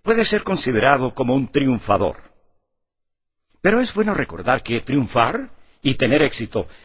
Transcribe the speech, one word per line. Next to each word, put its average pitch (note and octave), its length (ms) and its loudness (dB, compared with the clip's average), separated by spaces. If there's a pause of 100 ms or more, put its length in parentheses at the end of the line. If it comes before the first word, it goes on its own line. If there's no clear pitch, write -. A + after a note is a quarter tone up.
puede G#3+ 240 0
ser - 180 0
considerado C3 680 0
como B2+ 220 0
un C3+ 160 -2
triunfador. G#2 840 -2 (1300)
Pero A3 200 4
es B3 120 -4
bueno G#3 200 0
recordar B2+ 500 -2
que A#2 180 -4
triunfar C3 680 0 (300)
y C3 140 0
tener C3+ 260 2
éxito A2+ 460 -2 (180)